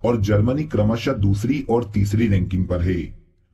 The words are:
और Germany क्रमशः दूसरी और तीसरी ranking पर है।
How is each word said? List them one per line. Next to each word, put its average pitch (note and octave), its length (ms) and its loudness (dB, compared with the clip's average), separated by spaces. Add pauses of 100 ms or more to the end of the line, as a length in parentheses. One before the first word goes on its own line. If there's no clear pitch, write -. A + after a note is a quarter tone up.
और A2+ 180 0
Germany A2 420 2
क्रमशः A#2 500 0
दूसरी G2+ 560 0
और A#2+ 240 0
तीसरी G#2+ 340 2
ranking F#2 400 0
पर F2 140 -2
है। - 200 0 (520)